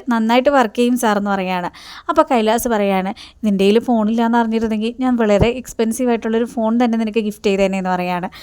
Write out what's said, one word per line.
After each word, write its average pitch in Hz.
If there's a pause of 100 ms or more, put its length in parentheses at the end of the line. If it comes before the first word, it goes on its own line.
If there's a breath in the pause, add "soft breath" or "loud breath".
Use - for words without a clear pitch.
നന്നായിട്ട് 240
വർക്ക് 254
ചെയ്യും 240
സാർ" 214
എന്ന് 202
പറയുകയാണ്. 185 (360 loud breath)
അപ്പോൾ 320
കൈലാസ് 226
പറയുകയാണ്, 196 (300 loud breath)
"നിൻ്റെ 196
കയ്യിൽ 208
ഫോണില്ലാന്ന് 233
അറിഞ്ഞിരുന്നെങ്കിൽ 226
ഞാൻ 254
വളരെ 233
എക്സ്പെൻസീവ് 240
ആയിട്ടുള്ളൊരു 226
ഫോൺ 220
തന്നെ 240
നിനക്ക് 220
ഗിഫ്റ്റ് 208
ചെയ്തേനെ" 190
എന്ന് 185
പറയുകയാണ്. 180 (140)